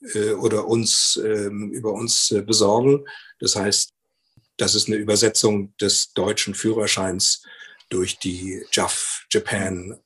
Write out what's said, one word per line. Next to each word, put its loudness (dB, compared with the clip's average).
äh, 0
oder 0
uns, 2
ähm, -4
über -4
uns, 0
äh, 2
besorgen. 4
Das -2
heißt, 0
das 2
ist 2
eine 0
Übersetzung 2
des 0
deutschen -2
Führerscheins 0
durch -2
die -6
jaf, -2
Japan -2